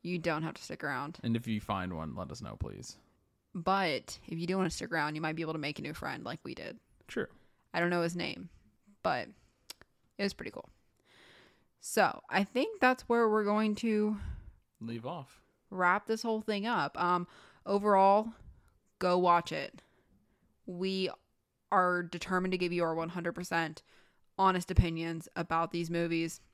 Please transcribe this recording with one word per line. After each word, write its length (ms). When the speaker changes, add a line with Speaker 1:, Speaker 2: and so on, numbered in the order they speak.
Speaker 1:
You 160
don't 260
have 100
to 100
stick 200
around. 400
Speaker 2:
And 120
if 120
you 120
find 360
one, 200
let 160
us 100
know, 160
please. 380
Speaker 1:
But 640
if 120
you 80
do 100
wanna 120
stick 220
around, 240
you 60
might 140
be 60
able 120
to 60
make 200
a 20
new 120
friend 300
like 200
we 120
did. 220
Speaker 2:
True. 200
Speaker 1:
I 80
don't 80
know 120
his 140
name, 320
but 240
it 60
was 100
pretty 180
cool. 180
So 480
I 140
think 360
that's 240
where 260
we're 140
going 320
to 420
Speaker 2:
Leave 260
off. 360
Speaker 1:
wrap 380
this 160
whole 180
thing 240
up. 360
Um, 260
overall, 640
go 180
watch 340
it. 300
We 440
are 320
determined 500
to 40
give 160
you 100
our 120
one 140
hundred 240
percent 480
honest 340
opinions 640
about 360
these 180
movies. 520